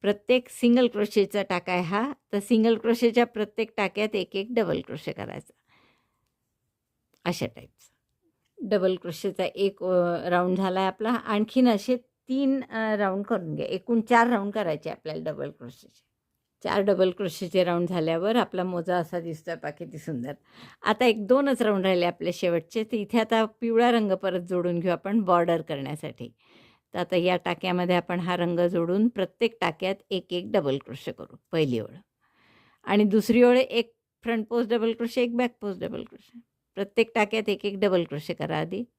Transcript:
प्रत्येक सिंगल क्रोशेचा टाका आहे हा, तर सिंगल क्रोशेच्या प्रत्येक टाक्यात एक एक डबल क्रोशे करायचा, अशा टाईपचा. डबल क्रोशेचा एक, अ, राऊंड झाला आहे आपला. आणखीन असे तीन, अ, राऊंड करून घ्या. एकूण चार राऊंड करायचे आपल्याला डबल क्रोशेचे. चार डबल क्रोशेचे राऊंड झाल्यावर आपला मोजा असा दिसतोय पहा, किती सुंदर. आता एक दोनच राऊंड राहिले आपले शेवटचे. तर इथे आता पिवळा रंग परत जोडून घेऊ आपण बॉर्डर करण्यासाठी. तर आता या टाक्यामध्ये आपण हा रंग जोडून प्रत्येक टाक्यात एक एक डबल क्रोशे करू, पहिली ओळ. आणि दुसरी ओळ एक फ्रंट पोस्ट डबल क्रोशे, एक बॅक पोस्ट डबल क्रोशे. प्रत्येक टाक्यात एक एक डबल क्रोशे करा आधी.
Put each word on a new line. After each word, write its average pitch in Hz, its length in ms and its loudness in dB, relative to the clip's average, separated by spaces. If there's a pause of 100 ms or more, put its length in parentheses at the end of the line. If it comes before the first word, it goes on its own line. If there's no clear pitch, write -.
प्रत्येक 247 460 0
सिंगल 240 400 4
क्रोशेचा 208 540 0
टाका 185 300 -4
आहे 180 100 0
हा, 208 300 -2 (200)
तर 202 60 0
सिंगल 220 400 4
क्रोशेच्या 233 480 2
प्रत्येक 214 500 -6
टाक्यात 208 400 -2
एक 185 200 -4
एक 196 140 -4
डबल 202 300 0
क्रोशे - 320 -10
करायचा, - 400 -12 (1700)
अशा 170 220 -2
टाईपचा. - 420 -16 (760)
डबल 190 340 0
क्रोशेचा 175 480 -6
एक, 196 400 -4
अ, 175 440 0
राऊंड 180 280 2
झाला 185 220 0
आहे 190 80 2
आपला. 208 240 -4
आणखीन 220 580 2
असे 226 280 0 (320)
तीन, 269 360 0
अ, 220 320 -4
राऊंड 196 280 -2
करून 180 300 -4
घ्या. 151 120 -6
एकूण 226 340 -2
चार 233 260 6
राऊंड 202 260 -2
करायचे 165 380 -4
आपल्याला 160 400 -8
डबल 143 200 -8
क्रोशेचे. - 580 -20 (560)
चार - 160 0
डबल 190 300 4
क्रोशेचे 180 540 -2
राऊंड 175 240 0
झाल्यावर 175 480 0
आपला 185 280 0
मोजा 180 320 -2
असा 175 240 -4
दिसतोय 165 340 -10
पहा, - 160 -10
किती 160 280 -14
सुंदर. 135 340 -8 (500)
आता 214 240 2
एक 220 200 2
दोनच 262 360 2
राऊंड 202 220 2
राहिले 185 220 4
आपले 175 260 -4
शेवटचे. 175 520 -2
तर 226 100 -8
इथे 220 240 0
आता 220 260 2
पिवळा 233 460 2
रंग 220 220 2
परत 185 280 -2
जोडून 175 380 0
घेऊ 180 120 0
आपण 196 300 0
बॉर्डर 175 420 2
करण्यासाठी. 139 680 -8 (640)
तर - 40 -4
आता 180 180 -2
या 180 200 2
टाक्यामध्ये 180 600 -2
आपण 175 240 -2
हा 180 160 -4
रंग 175 240 0
जोडून 175 480 2
प्रत्येक 226 520 -4
टाक्यात 185 360 -4 (140)
एक 185 220 -6
एक 180 200 -6
डबल 143 260 0
क्रोशे - 340 -12
करू, - 240 -16 (160)
पहिली 139 280 0
ओळ. 104 140 -10 (920)
आणि 208 200 4
दुसरी 220 380 4
ओळ 247 160 6
एक 233 360 -2 (280)
फ्रंट 226 240 -4
पोस्ट 233 240 -2
डबल 226 220 0
क्रोशे, 233 300 -2
एक 240 140 -2
बॅक 240 240 -2
पोस्ट 196 200 -8
डबल - 240 -8
क्रोशे. - 360 -20 (340)
प्रत्येक 202 400 -2
टाक्यात 214 340 0
एक 202 180 -2
एक 202 120 -4
डबल 185 260 2
क्रोशे 151 300 -8
करा 160 240 -4
आधी. 180 260 -6 (140)